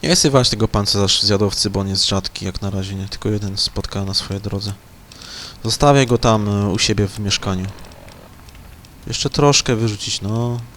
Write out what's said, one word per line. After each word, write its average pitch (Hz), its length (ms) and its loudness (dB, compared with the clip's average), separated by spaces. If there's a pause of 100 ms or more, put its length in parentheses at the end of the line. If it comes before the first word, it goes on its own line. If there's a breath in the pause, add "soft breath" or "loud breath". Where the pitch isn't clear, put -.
Nie 175 140 2
chcę 156 140 4
walczyć 127 200 4
tego 107 180 0
pancerza 101 580 0
zjadowcy, 101 440 0
bo 98 100 0
on 98 80 -2
jest 98 200 0
rzadki - 360 -4
jak 95 180 -6
na 98 80 -4
razie, 98 240 -6
nie? 95 140 -6
Tylko - 200 -6
jeden 104 280 -2
spotkałem - 520 -4
na 95 60 -6
swojej 98 280 -4
drodze. 101 320 -6 (880 loud breath)
Zostawię 139 420 6
go 120 120 2
tam, 110 300 4
e, 101 200 2
u 92 100 0
siebie 104 300 2
w - 100 -10
mieszkaniu. 95 480 -2 (1400)
Jeszcze - 240 -2
troszkę 143 460 4
wyrzucić, 107 440 -2
no. 117 400 -2 (160)